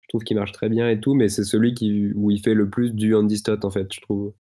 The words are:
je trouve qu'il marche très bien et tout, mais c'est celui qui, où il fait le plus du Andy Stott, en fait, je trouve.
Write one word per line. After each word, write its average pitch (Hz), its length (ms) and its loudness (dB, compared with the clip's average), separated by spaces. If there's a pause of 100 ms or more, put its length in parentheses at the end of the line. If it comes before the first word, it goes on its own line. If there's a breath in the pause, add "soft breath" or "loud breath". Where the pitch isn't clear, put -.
je - 60 -20
trouve 110 140 -4
qu'il 107 140 -4
marche 101 160 -4
très - 160 -4
bien 117 200 0
et 107 120 0
tout, 135 140 0
mais 117 140 4
c'est 101 160 -2
celui 117 300 2
qui, 104 400 0
où 104 160 0
il 101 100 0
fait 110 140 2
le 104 160 2
plus 120 240 -2
du 107 200 2
Andy 107 220 2
Stott, 104 280 -4
en 98 60 -2
fait, 95 220 -4
je - 80 -14
trouve. 101 320 -6 (120)